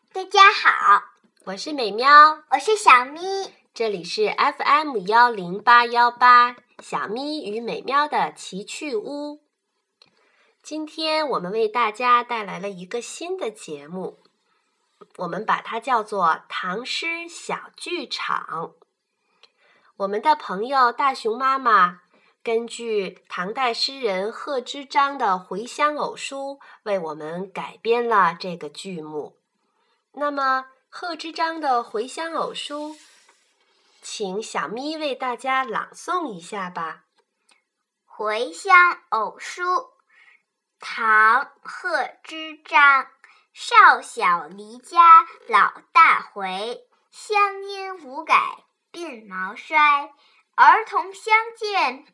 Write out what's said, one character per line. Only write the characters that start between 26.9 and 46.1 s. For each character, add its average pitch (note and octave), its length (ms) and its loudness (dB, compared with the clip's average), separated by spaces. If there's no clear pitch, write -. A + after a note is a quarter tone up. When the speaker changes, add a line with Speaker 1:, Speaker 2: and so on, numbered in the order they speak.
Speaker 2:
我 D#3 160 -10
们 E3 360 -10
改 - 280 -12
编 A#3 280 -2
了 F#3+ 320 2
这 F3 180 -10
个 D3+ 120 -12
剧 F3+ 320 -14
目。 D#3 380 -12
那 D4 180 -4
么， C4 360 -2
贺 E4+ 280 -12
知 D#4+ 160 -12
章 E4 280 -4
的 C4 220 0
《回 A#3 240 -6
乡 D#4+ 280 -10
偶 B3+ 180 -6
书》， - 380 -10
请 G3+ 400 -8
小 F3+ 260 -8
咪 C#4+ 300 -8
为 D4 160 -6
大 B3+ 200 -6
家 C4 300 -2
朗 G3+ 300 -6
诵 E4 380 -6
一 F3 80 -14
下 F#3 280 -10
吧。 E3 360 -10
Speaker 1:
《回 A3 480 -6
乡 F4+ 560 2
偶 A3 300 -6
书》， - 240 -12
唐· A3 680 2
贺 - 480 -6
知 D#4+ 340 -14
章。 C#4 500 4
少 E4+ 480 6
小 F3 460 -2
离 G#3 280 -20
家 E4+ 480 8
老 G#3 340 0
大 D#4 280 6